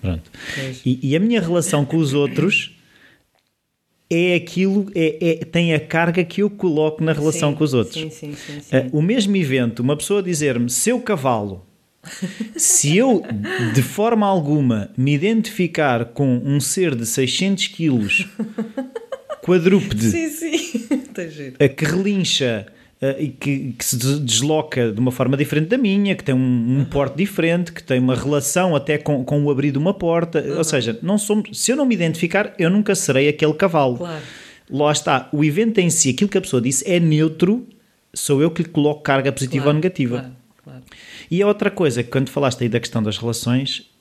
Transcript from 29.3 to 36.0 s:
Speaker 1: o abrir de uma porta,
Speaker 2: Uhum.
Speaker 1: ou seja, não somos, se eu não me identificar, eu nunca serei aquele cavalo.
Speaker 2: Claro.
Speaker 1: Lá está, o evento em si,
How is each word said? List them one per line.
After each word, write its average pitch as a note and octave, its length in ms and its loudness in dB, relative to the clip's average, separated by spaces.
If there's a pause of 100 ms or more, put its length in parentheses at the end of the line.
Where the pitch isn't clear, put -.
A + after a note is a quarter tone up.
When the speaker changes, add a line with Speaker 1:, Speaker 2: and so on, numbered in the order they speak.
Speaker 1:
o D3 60 2
abrir C#3 220 2
de C3+ 60 0
uma E3+ 160 0
porta, E3 460 0
Speaker 2:
Uhum. C#3+ 180 -4
Speaker 1:
ou E3 60 2
seja, A#2 380 0
não G3 160 0
somos, G#3 300 0 (100)
se - 140 0
eu C4+ 40 2
não D4+ 80 0
me A#3+ 100 2
identificar, E3+ 640 0
eu E3+ 120 2
nunca G#3 240 2
serei C#3 340 2
aquele D3+ 260 2
cavalo. D3+ 440 2
Speaker 2:
Claro. E3 240 -10 (480)
Speaker 1:
Lá D3 220 2
está, C#3+ 400 0
o D3+ 120 2
evento G#3+ 340 2
em F3 120 4
si, - 200 0